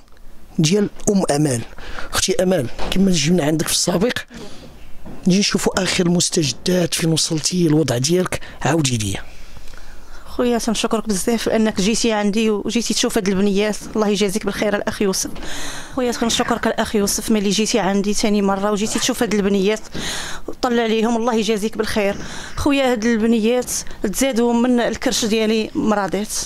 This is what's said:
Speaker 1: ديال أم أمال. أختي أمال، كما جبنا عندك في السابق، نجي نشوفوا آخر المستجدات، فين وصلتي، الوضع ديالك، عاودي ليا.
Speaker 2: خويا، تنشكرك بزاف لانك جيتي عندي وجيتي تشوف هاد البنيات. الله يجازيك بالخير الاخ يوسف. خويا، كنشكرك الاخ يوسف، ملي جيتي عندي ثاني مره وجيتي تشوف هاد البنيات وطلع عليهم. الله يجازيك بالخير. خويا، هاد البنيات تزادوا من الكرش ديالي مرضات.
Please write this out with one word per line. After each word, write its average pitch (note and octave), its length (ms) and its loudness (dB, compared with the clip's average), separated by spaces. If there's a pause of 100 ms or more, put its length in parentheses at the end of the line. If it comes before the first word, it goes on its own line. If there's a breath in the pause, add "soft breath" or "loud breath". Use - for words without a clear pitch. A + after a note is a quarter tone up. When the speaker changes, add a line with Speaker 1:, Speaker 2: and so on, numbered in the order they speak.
(580)
Speaker 1:
ديال F#3 300 4 (220)
أم G3 200 4
أمال. C#3+ 300 0 (520 loud breath)
أختي - 300 0
أمال، F3+ 240 2 (240)
كما F#3+ 200 4
جبنا D#3+ 340 2
عندك D#3 220 0
في - 60 -2
السابق، F#3+ 460 0 (1080 loud breath)
نجي F#3 120 4
نشوفوا G3+ 440 0
آخر F3 240 0
المستجدات، F3 880 2
فين E3 180 2
وصلتي، E3 540 0
الوضع D3+ 320 4
ديالك، E3+ 420 0 (220 loud breath)
عاودي C3+ 340 2
ليا. G#2 260 -2 (1040 loud breath)
Speaker 2:
خويا، A#3+ 320 0
تنشكرك A3 500 0
بزاف A3 380 0
لانك A3 340 2
جيتي A3 320 2
عندي G#3 380 2
وجيتي G#3+ 440 -2
تشوف A#3 240 0
هاد F#3+ 100 0
البنيات. G3+ 480 2 (200)
الله G#3+ 120 2
يجازيك G3+ 360 0
بالخير G3+ 320 -2
الاخ G#3+ 260 -4
يوسف. F#3+ 280 0 (640 loud breath)
خويا، B3 180 0
كنشكرك A#3 540 0
الاخ A3 300 0
يوسف، G3+ 340 0
ملي G#3 200 2
جيتي G#3 280 2
عندي G3+ 360 2
ثاني G#3 280 2
مره G3 280 2
وجيتي G#3+ 280 -2
تشوف A#3+ 240 0
هاد G#3+ 120 0
البنيات G3+ 460 2 (640 loud breath)
وطلع A#3+ 360 0
عليهم. A3+ 340 2
الله A#3 180 0
يجازيك A3 420 0
بالخير. G#3 400 0 (400 loud breath)
خويا، C#4 360 2
هاد A3 120 -2
البنيات A#3 640 2 (320 loud breath)
تزادوا A#3+ 500 2
من A#3+ 280 4
الكرش A3+ 440 0
ديالي A3 500 0
مرضات. G3+ 600 0 (120)